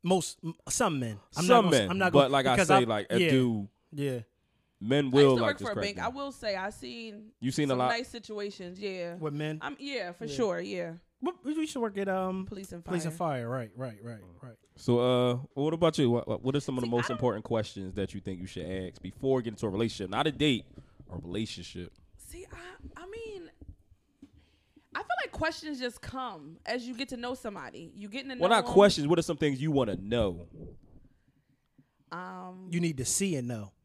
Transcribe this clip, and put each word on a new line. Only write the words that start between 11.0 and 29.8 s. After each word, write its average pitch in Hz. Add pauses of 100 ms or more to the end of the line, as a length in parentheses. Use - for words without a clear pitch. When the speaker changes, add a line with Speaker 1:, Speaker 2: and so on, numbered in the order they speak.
Speaker 1:
What, 359
we 302
used 311
to 262
work 208
at, 196
um, 190
Speaker 3:
Police 196
and 170
Speaker 1:
Police 175
and 160
Speaker 3:
fire. 160
Speaker 1:
Fire, 117
right, 120
right, 123
right, 113 (220)
right. - (200)
Speaker 2:
So, 120
uh, 123 (200)
what 151
about 160
you? 127
What, 120
what, -
what 135
are 143
some 131
of -
the 117
Speaker 3:
See, 117
Speaker 2:
most 120
Speaker 3:
I -
don't 123
Speaker 2:
important 110
questions 98
that 98
you 101
think 92
you 92
should 90
ask 92
before 131
getting 110
into 117
a -
relationship? 101
Not 127
a 156
date, 127 (480)
a 87
relationship. 90 (240)
Speaker 3:
See, -
I, - (440)
I 359
mean, 415 (1400)
I 427
feel 453 (160)
like 494
questions 311
just 247
come 175 (100)
as 240
you 254
get 254
to 254
know 247
somebody. 165
You 202
getting 269
to 247
Speaker 2:
Well, 196
Speaker 3:
know 226
Speaker 2:
not 180
Speaker 3:
'em. -
Speaker 2:
questions. 185
What 165
are 160
some 160
things 143
you 156
wanna 120